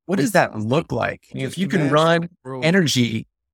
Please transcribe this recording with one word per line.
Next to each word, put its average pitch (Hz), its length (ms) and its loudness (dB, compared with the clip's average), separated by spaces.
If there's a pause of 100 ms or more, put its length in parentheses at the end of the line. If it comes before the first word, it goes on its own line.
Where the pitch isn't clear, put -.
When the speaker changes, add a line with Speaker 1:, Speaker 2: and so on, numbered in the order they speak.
Speaker 1:
what 185 100 -2
does 269 160 0
that 139 260 0
look 123 340 -2
like? 101 400 -4
Speaker 2:
Just - 40 -16
Speaker 1:
If 131 240 -8
you 190 80 -2
can 185 140 0
Speaker 2:
imagine 139 120 0
Speaker 1:
run 165 280 4
Speaker 2:
the 170 80 -8 (140)
world. 131 220 -8
Speaker 1:
energy 127 600 2 (260)